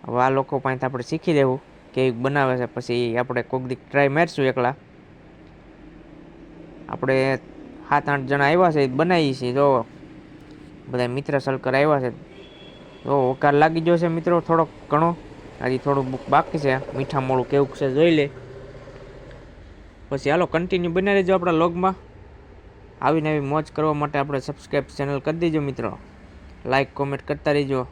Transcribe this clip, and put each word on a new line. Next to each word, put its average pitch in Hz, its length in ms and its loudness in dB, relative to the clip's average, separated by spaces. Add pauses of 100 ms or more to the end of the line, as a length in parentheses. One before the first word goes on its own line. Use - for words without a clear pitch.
હવે 120 160 0
આ 131 80 4
લોકો 135 300 -2
પાસેથી 131 260 -2
આપણે 127 160 -4
શીખી 160 320 -2
લેવું 135 260 4 (340)
કેવી 127 280 2
બનાવે 135 340 2
છે. 123 100 -2
પછી 120 520 -2
આપણે 123 240 -2
કોક 127 240 -4
દીક 127 220 -6
ટ્રાય 143 220 4
મારશું 151 360 0
એકલા. 127 280 0 (2250)
આપણે 135 260 -2 (720)
સાત 143 200 0
આઠ 143 220 -2
જણા 143 160 4
આવ્યા 170 260 4
છે, 143 160 2
બનાવીએ 156 460 2
છીએ. 127 180 -4
જો 135 340 4 (1000)
બધા 123 200 -2
મિત્ર 139 320 -2
સર્કલ 131 340 -2
આવ્યા 143 260 4
છે. 123 100 -2 (920)
જો 135 100 0 (180)
વઘાર 143 220 2
લાગી 160 320 4
ગયો 170 120 4
છે 170 100 0
મિત્રો 165 320 0
થોડોક 165 300 2 (200)
ઘણો. 165 260 2 (440)
હજી 127 240 -2
થોડું 139 260 0
બુક 131 200 -8
બાકી 156 280 2
છે. 143 140 0 (240)
મીઠા 135 240 -2
મોળું 131 300 0
કેવું 139 280 2
છે 143 160 -2
જોઈ 165 240 4
લે. 143 120 0 (1800)
પછી 139 220 -2
હાલો 165 160 2
કન્ટિન્યુ 175 460 -2
બને 190 220 0
રહેજો 190 200 4
આપણા 175 240 2
વ્લોગમાં. 175 360 2 (1080)
આવીને 156 280 2
આવી 143 200 -2
મોજ 151 240 -2
કરવા 156 200 0
માટે 147 240 -2
આપણે 139 220 -2
સબસ્ક્રાઇબ 143 460 -6 (100)
ચેનલ 139 240 -2
કરી 156 180 -4
દેજો 160 220 0
મિત્રો. 131 380 -6 (680)
લાઈક 135 300 0
કોમેન્ટ 139 320 -6
કરતા 147 260 -2
રહેજો. 135 400 0